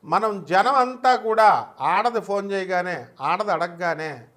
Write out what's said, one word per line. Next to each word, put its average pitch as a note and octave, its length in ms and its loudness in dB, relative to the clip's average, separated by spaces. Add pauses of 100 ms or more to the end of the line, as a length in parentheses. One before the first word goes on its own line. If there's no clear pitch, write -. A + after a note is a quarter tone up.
మనం G3 400 -2
జనం G3 300 2
అంతా B3+ 420 2
కూడా G#3+ 520 4 (120)
ఆడది G3+ 400 0
ఫోన్ G3+ 320 -6
చేయగానే, F3+ 540 -4 (140)
ఆడది F#3 320 -2
అడగగానే E3 840 -4